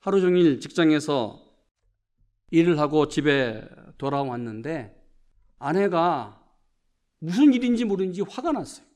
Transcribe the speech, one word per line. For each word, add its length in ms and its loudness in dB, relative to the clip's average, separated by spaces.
하루 200 0
종일 400 4
직장에서 800 0
일을 280 2
하고 300 2
집에 580 -2
돌아왔는데 960 -6
아내가 800 -2
무슨 360 4
일인지 300 0
모르는지 360 -4
화가 320 -6
났어요. 440 -8